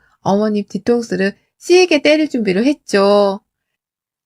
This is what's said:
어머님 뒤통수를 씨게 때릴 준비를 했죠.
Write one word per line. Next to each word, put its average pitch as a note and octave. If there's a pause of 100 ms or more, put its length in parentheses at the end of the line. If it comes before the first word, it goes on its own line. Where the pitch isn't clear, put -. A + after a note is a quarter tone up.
(200)
어머님 G#3
뒤통수를 G3+ (240)
씨게 F4
때릴 D#4
준비를 G3+
했죠. G3+ (840)